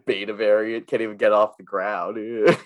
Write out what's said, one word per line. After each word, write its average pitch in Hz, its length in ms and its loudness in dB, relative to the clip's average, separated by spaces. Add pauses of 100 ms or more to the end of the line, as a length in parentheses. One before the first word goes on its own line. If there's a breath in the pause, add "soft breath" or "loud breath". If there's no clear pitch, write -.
beta 104 280 -4
variant 107 520 0
can't 123 160 -2
even 107 140 -6
get 107 160 2
off 104 240 2
the - 60 -20
ground, 95 540 -4
dude. 113 500 2